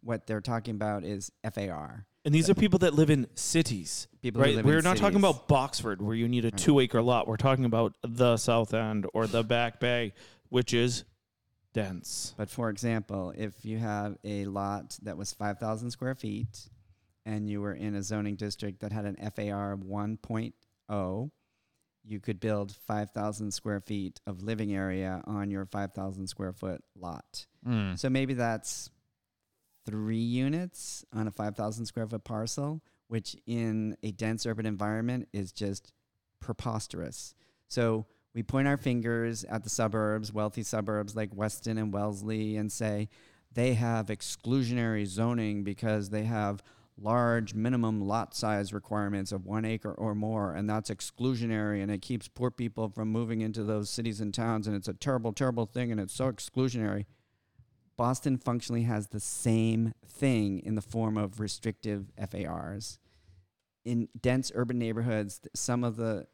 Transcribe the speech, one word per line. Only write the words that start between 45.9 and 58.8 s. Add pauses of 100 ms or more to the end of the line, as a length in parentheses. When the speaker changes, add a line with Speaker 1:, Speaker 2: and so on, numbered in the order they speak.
Speaker 1:
they
have (380)
large
minimum
lot
size
requirements
of
one
acre
or
more,
and
that's
exclusionary,
and
it
keeps
poor
people
from
moving
into
those
cities
and
towns,
and
it's
a
terrible,
terrible
thing,
and
it's
so
exclusionary. (880)
Boston
functionally